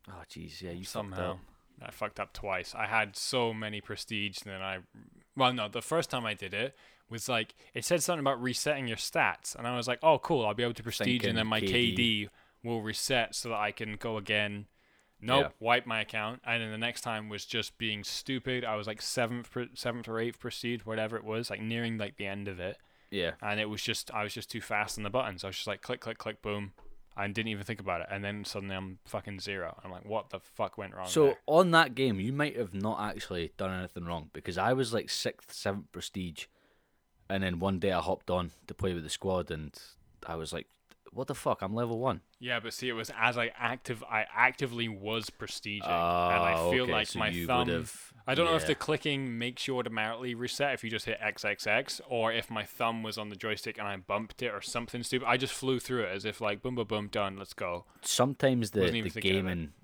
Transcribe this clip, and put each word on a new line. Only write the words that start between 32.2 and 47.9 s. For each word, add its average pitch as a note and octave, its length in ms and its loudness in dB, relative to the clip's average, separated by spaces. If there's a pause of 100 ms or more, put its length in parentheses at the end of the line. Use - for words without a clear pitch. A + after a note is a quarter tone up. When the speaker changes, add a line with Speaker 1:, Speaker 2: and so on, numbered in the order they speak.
Speaker 1:
you A2+ 100 0
might D3 240 0
have G#2 180 -2
not G2+ 280 0
actually F#2 560 -4
done F#2 200 -2
anything F2+ 280 -6
wrong, E2 260 -4
because E2+ 260 -6
I G#2 160 4
was, B2 200 2
like, G#2+ 180 0
sixth, - 420 -4
seventh G2+ 380 -4
prestige, F2+ 540 -6 (840)
and F#2+ 140 2
then F2+ 160 0
one F#2+ 200 2
day F#2+ 120 4
I F2 100 4
hopped F2+ 300 -2
on F2+ 200 2 (160)
to - 60 -12
play F#2+ 220 0
with E2 80 -4
the D2+ 60 -8
squad, F2+ 420 0
and D#2 260 -6 (480)
I E2 100 -6
was D#2+ 160 -6
like, E2 160 -6 (440)
"What B2+ 160 -6
the C#3 80 -6
fuck? - 260 0
I'm G2 140 -2
level A#2 240 0
one." B2 220 0 (180)
Speaker 2:
Yeah, A#2+ 200 -2
but A2 140 -6
see, B2+ 160 -2
it A#2+ 40 0
was A2+ 220 -4
as A#2 220 4
I A#2 200 2
active, A#2+ 520 -2
I G#2+ 240 2
actively A#2+ 540 2
was G#2+ 420 -4
prestiging, G#2 540 -8
and E2+ 80 0
I F2 640 6
Speaker 1:
Oh, E2+ 140 4
Speaker 2:
feel B2+ 140 4
Speaker 1:
okay, A#2+ 80 2
Speaker 2:
like G#2+ 140 2
Speaker 1:
so - 120 -4
Speaker 2:
my G#2+ 100 2
Speaker 1:
you F2 160 -2
Speaker 2:
thumb, B2 220 4
Speaker 1:
would've, E2+ 460 -4 (120)